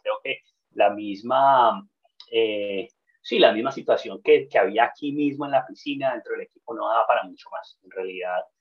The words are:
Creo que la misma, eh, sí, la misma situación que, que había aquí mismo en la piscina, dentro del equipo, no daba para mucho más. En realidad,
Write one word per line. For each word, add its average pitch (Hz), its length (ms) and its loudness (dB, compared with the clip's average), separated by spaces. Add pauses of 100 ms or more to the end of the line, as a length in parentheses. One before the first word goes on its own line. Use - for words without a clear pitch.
Creo 107 220 -6
que 135 200 -8 (300)
la 104 180 2
misma, 110 920 2 (460)
eh, 104 580 -2 (320)
sí, - 200 -4
la 113 120 8
misma 117 200 -4
situación - 500 -2
que, 147 260 4
que 127 100 0
había 101 260 2
aquí 143 280 -4
mismo 143 340 -4
en 139 60 -6
la 131 140 0
piscina, 139 460 -6
dentro - 200 -10
del 113 100 -6
equipo, - 300 -16
no 110 160 -6
daba 113 180 2
para 113 180 2
mucho - 260 -20
más. - 320 -16
En 92 80 -20
realidad, 92 540 -6 (160)